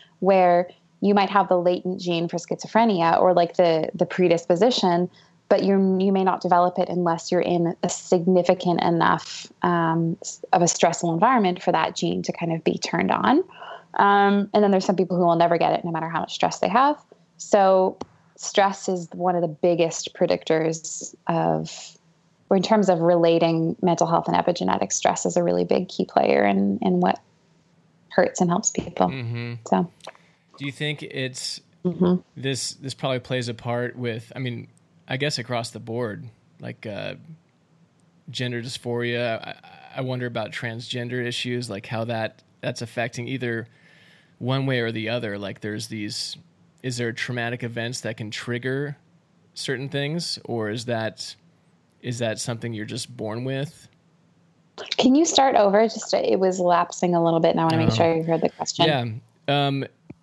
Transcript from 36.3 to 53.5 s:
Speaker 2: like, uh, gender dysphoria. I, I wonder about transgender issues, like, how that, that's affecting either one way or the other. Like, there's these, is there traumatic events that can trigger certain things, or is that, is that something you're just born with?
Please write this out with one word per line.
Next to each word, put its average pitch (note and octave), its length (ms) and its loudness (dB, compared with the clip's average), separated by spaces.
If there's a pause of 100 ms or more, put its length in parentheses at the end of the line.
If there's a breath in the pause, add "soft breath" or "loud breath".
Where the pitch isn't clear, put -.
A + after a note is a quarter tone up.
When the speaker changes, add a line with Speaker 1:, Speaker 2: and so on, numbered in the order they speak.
Speaker 2:
like, A#2+ 260 -14
uh, G2+ 280 -8 (1160)
gender B2 320 -6
dysphoria. A#2+ 840 -4
I, - 520 -16
I - 20 -4
wonder B2+ 260 -4
about A#2 260 -6
transgender A#2+ 720 -6
issues, B2 440 -6
like, G2+ 180 -10
how A2+ 180 -4
that, A2 380 -6 (180)
that's B2+ 220 -8
affecting A#2 460 -6
either A#2+ 400 -6 (720 soft breath)
one C3 280 -2
way B2+ 140 0
or A2+ 120 -2
the A2 180 -4
other. A2+ 280 -4
Like, G2 220 -10
there's G#2+ 280 -8
these, A2 480 -8 (460)
is B2+ 140 -6
there A#2+ 160 -2
traumatic A#2+ 500 -6
events A#2 400 -6
that A2 140 -6
can G#2+ 140 -10
trigger C3 680 -4 (560)
certain C3+ 360 -6
things, C#3+ 580 -4
or A2 240 -4
is A#2 160 -8
that, A2 500 -6 (640)
is A#2+ 180 -6
that A2 200 -2
something A#2 320 -6
you're G#2+ 140 -8
just A#2+ 280 -10
born A2+ 300 -6
with? C3+ 440 -6 (1080)